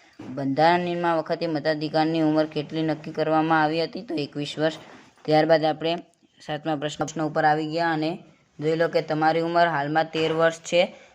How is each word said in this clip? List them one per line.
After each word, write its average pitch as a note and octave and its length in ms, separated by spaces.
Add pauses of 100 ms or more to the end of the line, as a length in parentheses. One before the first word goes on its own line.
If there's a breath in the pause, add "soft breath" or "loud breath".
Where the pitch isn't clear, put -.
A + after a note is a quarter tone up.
(200 loud breath)
બંધારણ C#3+ 600
નિર્માણ F3 360
વખતે E3 320
મતાધિકારની D#3 760
ઉંમર D#3 240
કેટલી D#3 360
નક્કી D#3 300
કરવામાં D#3 500
આવી D#3+ 220
હતી? F3 180
તો C#4 140
એકવીસ D3 440
વર્ષ. D#3 180 (480 loud breath)
ત્યારબાદ D#3 380
આપણે D#3 320 (500)
સાતમા D3+ 300
પ્રશ્ન, D3 300
પ્રશ્ન D#3+ 160
ઉપર D#3 240
આવી D3+ 220
ગયા E3 240
અને D#3 320 (360 soft breath)
જોઈ D#3 160
લો E3 120
કે E3 140
તમારી D#3+ 400
ઉંમર E3+ 260
હાલમાં D#3 380
તેર D#3+ 280
વર્ષ D#3+ 260
છે, F3 340 (220 loud breath)